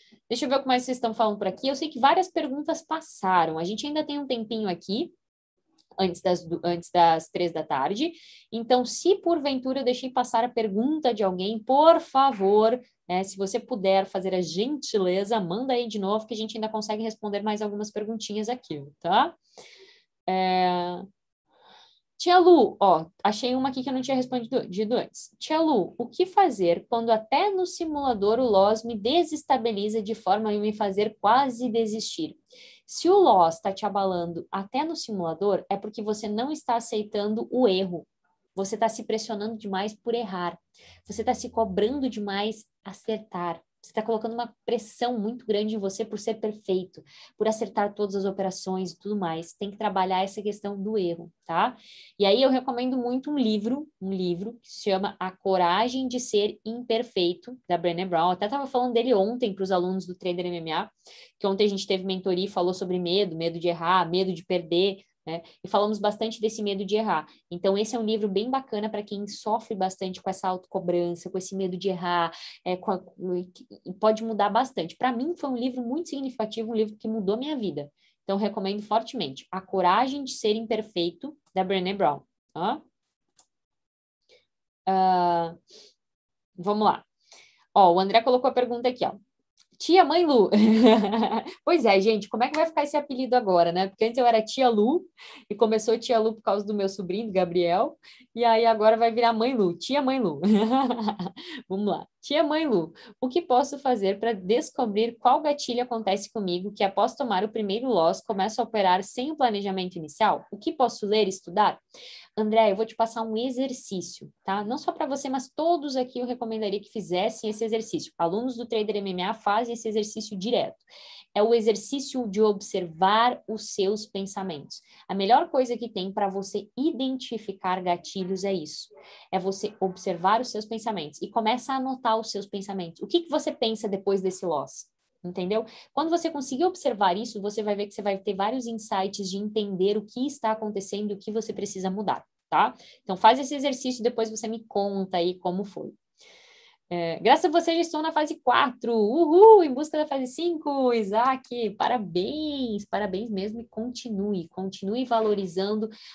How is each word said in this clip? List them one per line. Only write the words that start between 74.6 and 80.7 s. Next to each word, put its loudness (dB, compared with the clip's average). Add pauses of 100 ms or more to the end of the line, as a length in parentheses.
Pra 0
mim, -4
foi -6
um -4
livro -4
muito -6
significativo, -8
um -4
livro 0
que -8
mudou -2
minha -4
vida. -6 (320)
Então, -2
recomendo -2
fortemente. -4
A -8
Coragem 2
de -10
Ser -2
Imperfeito, -6 (160)